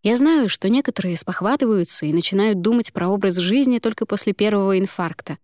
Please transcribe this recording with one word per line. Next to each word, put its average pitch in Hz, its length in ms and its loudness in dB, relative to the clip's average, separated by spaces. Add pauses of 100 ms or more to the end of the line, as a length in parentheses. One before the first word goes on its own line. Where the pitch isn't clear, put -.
Я 214 140 2
знаю, 285 320 4
что - 220 -2
некоторые 202 480 0
спохватываются 208 880 -2
и 151 80 0
начинают 196 480 0
думать 226 320 0
про 175 160 -2
образ 196 260 0
жизни 233 440 2
только 220 260 -2
после - 260 -2
первого 196 480 0
инфаркта. 175 640 -6